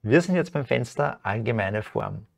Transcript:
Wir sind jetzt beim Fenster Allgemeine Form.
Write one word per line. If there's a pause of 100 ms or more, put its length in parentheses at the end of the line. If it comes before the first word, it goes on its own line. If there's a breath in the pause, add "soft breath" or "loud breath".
Wir
sind
jetzt
beim
Fenster
Allgemeine
Form. (100)